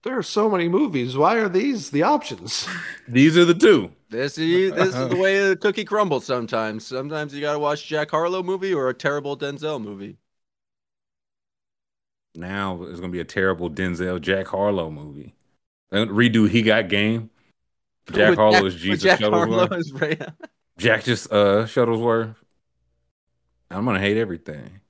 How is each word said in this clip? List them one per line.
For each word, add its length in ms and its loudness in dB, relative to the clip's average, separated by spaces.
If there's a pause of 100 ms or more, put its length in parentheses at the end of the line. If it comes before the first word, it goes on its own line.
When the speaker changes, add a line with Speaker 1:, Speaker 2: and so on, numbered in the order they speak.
Speaker 1:
There 140 -4
are 60 -4
so 260 0
many 200 0
movies. 480 0
Why 200 4
are 120 -2
these 400 -2
the 140 0
options? 640 -2 (200)
<laughs> 200 -16
Speaker 2:
These 320 6
are 60 10
the 100 6
two. 360 6 (200)
Speaker 3:
This 260 -4
is, 360 2
this 220 0
is 140 -2
the 60 0
Speaker 2:
<laughs> 0 -
Speaker 3:
way 340 2
the 60 2
cookie 280 -2
crumbles 420 -2
sometimes. 600 -4
Sometimes 480 -8
you 80 -10
gotta 160 -2
watch 300 -4
Jack 240 -4
Harlow 320 -2
movie 280 -4
or 180 0
a 40 -4
terrible 420 -4
Denzel 460 -8
movie. 360 -12 (2250)
Speaker 2:
Now 480 -8
it's 160 -14
gonna 120 -8
be 80 -6
a 60 -6
terrible 460 -2
Denzel 500 -4
Jack 260 0
Harlow 440 -2
movie. 420 -16 (580)
And 200 0
redo 360 4
He 140 4
Got 260 2
Game. 440 -2 (800)
Jack 200 6
Speaker 3:
With 80 4
Speaker 2:
Harlow 140 8
Speaker 3:
Jack, 120 6
Speaker 2:
is 80 -2
Speaker 3:
with 80 -14
Speaker 2:
Jesus 220 -2
Speaker 3:
Jack 180 4
Speaker 2:
Shuttlesworth. 280 2 (200)
Speaker 3:
Harlow 80 -6
as 140 -6
Ray. 260 -4 (300)
<laughs> 300 -20
Speaker 2:
Jack 260 2
just, 280 -2
uh, 340 4
Shuttlesworth. 680 0 (1400)
I'm 140 -6
gonna 140 0
hate 180 0
everything. 720 -8